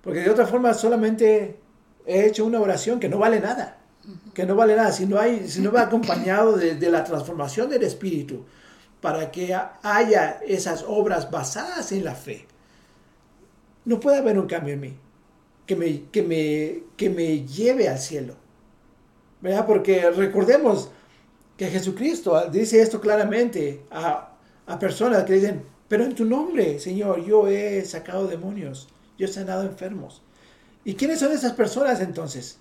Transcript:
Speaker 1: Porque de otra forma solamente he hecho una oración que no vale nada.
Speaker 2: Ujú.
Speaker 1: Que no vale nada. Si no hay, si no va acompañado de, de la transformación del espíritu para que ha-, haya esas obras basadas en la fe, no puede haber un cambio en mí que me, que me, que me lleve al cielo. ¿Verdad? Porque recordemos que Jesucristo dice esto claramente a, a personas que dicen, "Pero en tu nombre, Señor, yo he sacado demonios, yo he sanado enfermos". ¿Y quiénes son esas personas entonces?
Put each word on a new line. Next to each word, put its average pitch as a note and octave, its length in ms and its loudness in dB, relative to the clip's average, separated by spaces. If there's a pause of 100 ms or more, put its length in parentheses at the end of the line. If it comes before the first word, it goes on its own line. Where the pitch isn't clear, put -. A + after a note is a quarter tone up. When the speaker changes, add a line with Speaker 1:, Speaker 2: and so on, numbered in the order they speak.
Speaker 1:
Porque E3+ 180 -4
de F3+ 100 4
otra A3 160 6
forma A#3+ 280 2
solamente A3 840 2 (460)
he F#3+ 220 2
hecho G#3+ 180 2
una A3+ 160 0
oración G#3 400 0
que F3+ 80 -2
no F#3+ 100 -2
vale A3 220 4
nada. G3 380 -6 (260)
Speaker 2:
Ujú. G3+ 300 -20
Speaker 1:
Que F#3 100 -2
no F#3 120 0
vale G#3+ 200 6
nada. G#3+ 160 4
Si F#3 140 -2
no G3 120 2
hay, A3 300 0
si F3 120 -6
no G3+ 120 2
va A#3+ 100 6
acompañado G3+ 760 2
de, E3+ 180 2
de E3+ 160 0
la D#3+ 140 2
transformación E3 640 -6
del A#3 140 0
espíritu D3 600 -6 (560)
para D#3 300 -4
que F3+ 240 -6
ha-, - 280 -6
haya G#3 640 2
esas F3+ 400 -4
obras G3 440 -2
basadas A#3+ 600 -8
en F#3+ 120 -4
la C3+ 100 -8
fe, - 320 -16 (1400)
no A#3 160 0
puede C#4+ 180 4
haber A3 200 2
un F#3+ 80 0
cambio D3+ 280 -6
en C#3+ 60 -8
mí C3+ 180 -14 (680)
que F#3+ 100 -2
me, D#3+ 340 -2
que G#3 120 0
me, D#3 600 -2 (140)
que F#3+ 120 0
me D#3+ 380 0
lleve G#3+ 420 2
al C3+ 100 -4
cielo. C3+ 360 -10 (1040)
¿Verdad? F#3+ 260 -2
Porque F#3+ 440 4
recordemos G3 800 2 (680)
que F#3 120 -4
Jesucristo F#3 840 0
dice A3 300 4
esto A3 200 2
claramente G#3 880 0
a, D#3 460 -4 (300)
a F3 120 -10
personas G3+ 460 2
que F#3+ 100 2
dicen, G3 300 2 (220)
"Pero G#3+ 180 2
en C4 100 -2
tu A3+ 100 0
nombre, A#3+ 540 0
Señor, F#3 460 -4
yo G#3 220 4
he G3+ 380 -2
sacado F3+ 420 -6
demonios, E3+ 640 -10 (300)
yo F#3+ 80 -2
he - 20 -6
sanado F#3+ 360 -6
enfermos". F#3+ 580 -12 (640)
¿Y F#3+ 100 -6
quiénes D#4 240 -2
son C#4 140 2
esas B3 200 -2
personas B3 480 0
entonces? D#3 600 -10